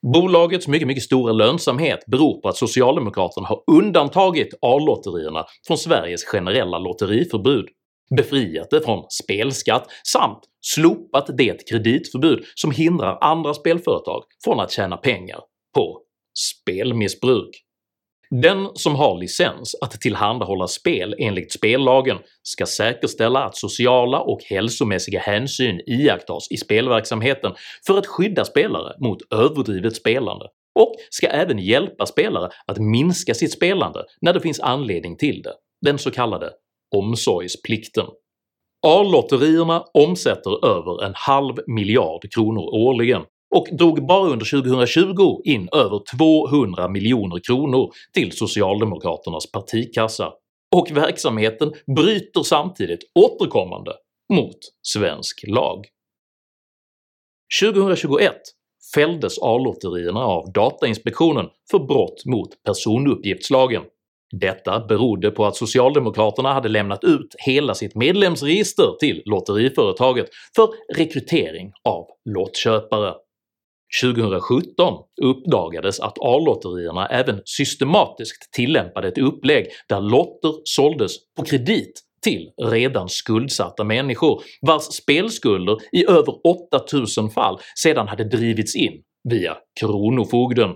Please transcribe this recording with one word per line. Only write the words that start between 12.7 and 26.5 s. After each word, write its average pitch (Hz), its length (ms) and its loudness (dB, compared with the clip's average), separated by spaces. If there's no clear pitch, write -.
hindrar 160 500 0
andra 151 320 2
spelföretag 160 680 -2
från 139 160 0
att 95 120 -4
tjäna 92 260 -4
pengar 95 420 -6
på 90 260 -2
spelmissbruk. 110 1200 -2
Den 196 320 2
som - 220 -2
har 127 220 2
licens - 640 -4
att 110 200 -10
tillhandahålla 101 680 -2
spel 104 520 -6
enligt 101 340 -4
spellagen 127 640 2
ska - 220 -6
säkerställa 120 760 -2
att 98 140 -8
sociala 123 640 2
och - 240 -4
hälsomässiga 98 760 -2
hänsyn 110 680 -2
iakttas 110 640 0